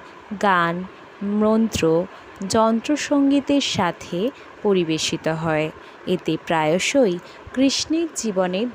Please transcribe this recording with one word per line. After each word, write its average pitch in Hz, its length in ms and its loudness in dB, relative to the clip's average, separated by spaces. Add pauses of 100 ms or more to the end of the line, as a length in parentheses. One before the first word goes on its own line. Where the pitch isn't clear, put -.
(420)
গান, 175 320 4 (680)
মন্ত্র, 220 400 2 (720)
যন্ত্রসঙ্গীতের 277 1080 2 (120)
সাথে 175 420 -2 (440)
পরিবেশিত 165 640 0 (160)
হয়। 156 240 0 (480)
এতে 170 180 -2 (140)
প্রায়শই 175 680 2 (400)
কৃষ্ণের 302 540 0 (120)
জীবনের 190 540 -2